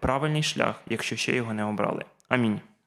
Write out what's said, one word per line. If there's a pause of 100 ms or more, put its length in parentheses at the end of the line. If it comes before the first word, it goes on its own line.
правильний
шлях,
якщо
ще
його
не
обрали. (240)
Амінь. (260)